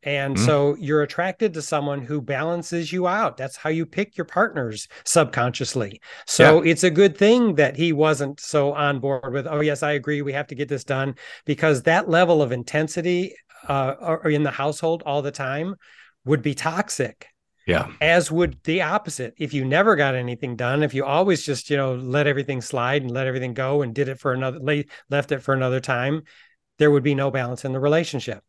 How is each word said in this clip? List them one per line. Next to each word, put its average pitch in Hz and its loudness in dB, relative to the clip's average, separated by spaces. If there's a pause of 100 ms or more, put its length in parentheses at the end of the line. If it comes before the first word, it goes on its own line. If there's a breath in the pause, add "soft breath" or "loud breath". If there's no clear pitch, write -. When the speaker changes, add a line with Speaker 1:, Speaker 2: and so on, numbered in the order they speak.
Speaker 1:
And 139 -2
Speaker 2:
Mm. 104 2
Speaker 1:
so 143 4
you're 151 0
attracted 185 -2
to 160 -8
someone 143 -4
who 143 -6
balances 160 -4
you 180 -2
out. 190 -2
That's 131 -8
how - -4
you 160 -2
pick 202 -6
your 175 -6
partners 156 -2 (160 loud breath)
subconsciously. 120 0 (260 loud breath)
So 151 6
Speaker 2:
Yeah. 160 4
Speaker 1:
it's 160 0
a 185 6
good 175 4
thing 220 4
that 139 4
he 165 2
wasn't 143 0
so 143 0
on 143 0
board 131 -4
with, 135 -4
"Oh, 151 -2
yes, 151 0
I 147 0
agree, 143 -2
we 139 -4
have 143 -6
to 135 -12
get 135 -6
this 135 -6
done," 135 -4 (300 loud breath)
because 147 2
that 175 2
level 170 4
of 127 0
intensity, 160 -2 (340)
uh, 135 0
or, 160 -4
or 156 2
in 151 2
the 143 0
household 156 -2
all 147 -2
the 143 -4
time, 147 -6 (480 soft breath)
would 135 2
be 147 -2
toxic. - -4 (400)
Speaker 3:
Yeah. - 0
Speaker 1:
As 165 4
would 165 0
the 170 0
opposite. 156 -4
If 151 -6
you 135 0
never 185 4
got 143 2
anything 123 -6
done, 123 0
if 135 -2
you 135 -2
always 165 2
just, 135 -4
you 143 2
know, 135 0
let 131 0
everything 135 -2
slide 131 -2
and 127 -6
let 131 -2
everything 127 -4
go 135 0
and 117 -6
did 135 -2
it 135 -10
for 135 -2
another, 131 -4
la-, 147 -2 (280 loud breath)
left 143 0
it 135 -4
for 135 0
another 131 0
time, 135 -2 (560 soft breath)
there 151 6
would 139 4
be 143 2
no 135 0
balance 127 -6
in 131 -4
the 131 -2
relationship. 147 -2